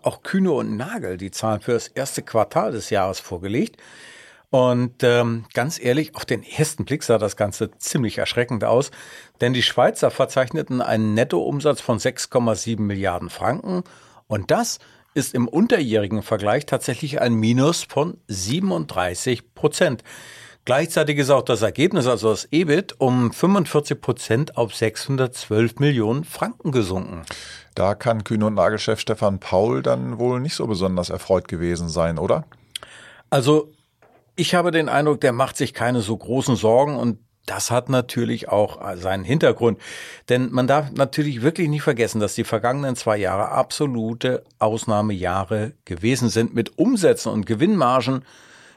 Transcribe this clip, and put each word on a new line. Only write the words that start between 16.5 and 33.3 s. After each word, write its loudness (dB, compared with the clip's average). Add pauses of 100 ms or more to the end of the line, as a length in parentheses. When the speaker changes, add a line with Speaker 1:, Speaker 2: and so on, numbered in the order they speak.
Speaker 1:
tatsächlich -4
ein 2
Minus 2
von -4 (100)
siebenunddreißig -4
Prozent. 0 (600)
Gleichzeitig 2
ist 2
auch 6
das 0
Ergebnis, 2
also 2
das -2
ebit, 0
um 4
fünfundvierzig 0
Prozent -2
auf 0
sechshundertzwölf 0
Millionen 2
Franken -6
gesunken. -2 (540)
Speaker 2:
Da 2
kann -2
Kühne 0
und 0
Nagel-Chef 2
Stefan -2
Paul 0
dann -2
wohl 0
nicht -4
so -4
besonders -2
erfreut 0
gewesen -2
sein, 0
oder? -2 (840)
Speaker 1:
Also, 2 (640)